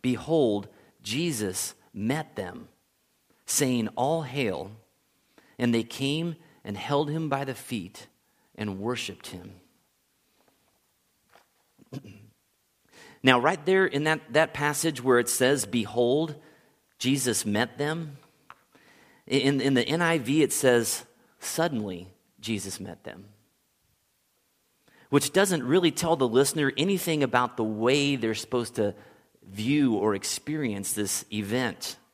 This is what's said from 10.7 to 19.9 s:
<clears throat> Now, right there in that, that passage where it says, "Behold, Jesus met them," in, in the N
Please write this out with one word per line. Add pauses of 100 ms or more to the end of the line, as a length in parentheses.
<clears throat> (1200)
Now,
right
there
in
that,
that
passage
where
it
says,
"Behold, (640)
Jesus
met
them," (1120)
in,
in
the
N